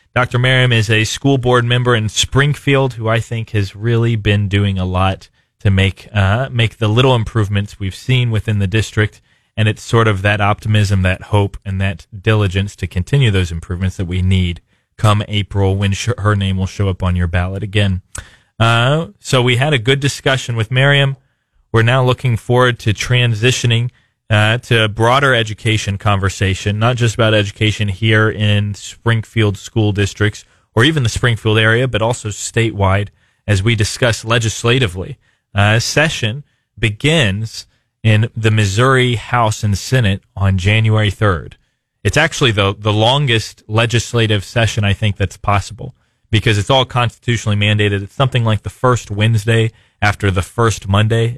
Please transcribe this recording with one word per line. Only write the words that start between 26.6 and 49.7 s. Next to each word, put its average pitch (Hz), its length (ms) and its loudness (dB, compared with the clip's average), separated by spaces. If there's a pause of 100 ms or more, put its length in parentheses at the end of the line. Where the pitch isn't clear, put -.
not 117 180 0
just 113 180 0
about 110 180 2
education 104 560 0
here 110 400 2
in 104 460 0
Springfield 107 840 -2
school 107 340 -2
districts 101 540 -2 (300)
or 113 100 4
even 151 180 2
the 117 60 0
Springfield 113 480 0
area, 113 320 2
but 107 140 -2
also 113 260 -4
statewide 101 800 -2 (380)
as 98 160 2
we 117 120 2
discuss 110 520 -2
legislatively. 117 880 -2 (380)
Uh, 104 240 2
session 143 680 -2 (340)
begins 110 880 -2 (360)
in 110 340 2
the 110 140 0
Missouri 120 640 2
House 110 500 -2
and 101 140 0
Senate 104 440 -2 (140)
on 98 220 0
January 107 520 2
third. 90 460 -4 (480)
It's 117 140 0
actually 147 320 2
the, 101 280 0
the 104 140 -2
longest 117 720 0
legislative 110 800 0
session 110 400 -2
I 101 80 0
think 101 240 -2
that's - 220 -4
possible - 560 -4 (360)
because 107 280 2
it's 98 100 -2
all 131 160 2
constitutionally 117 720 -2
mandated. 104 460 0
It's - 120 -16
something 127 300 0
like 107 160 0
the - 80 -10
first 123 420 -2
Wednesday 113 640 0 (300)